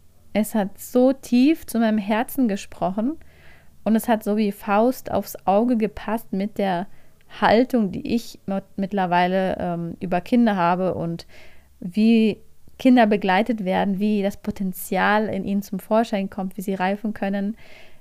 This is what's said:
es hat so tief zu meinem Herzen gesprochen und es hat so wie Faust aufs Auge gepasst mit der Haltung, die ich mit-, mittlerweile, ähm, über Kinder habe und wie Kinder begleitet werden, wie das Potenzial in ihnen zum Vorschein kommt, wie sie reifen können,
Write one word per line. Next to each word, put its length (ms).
es 240
hat 240
so 320
tief 560
zu 120
meinem 180
Herzen 500
gesprochen 680
und 120
es 120
hat 160
so 140
wie 140
Faust 600
aufs 240
Auge 320
gepasst 540
mit 260
der 300
Haltung, 500
die 240
ich 300
mit-, 180
mittlerweile, 800
ähm, 400
über 220
Kinder 340
habe 400
und 320
wie 600
Kinder 280
begleitet 580
werden, 340
wie 220
das 160
Potenzial 920
in 160
ihnen 180
zum 180
Vorschein 500
kommt, 280
wie 40
sie 140
reifen 380
können, 440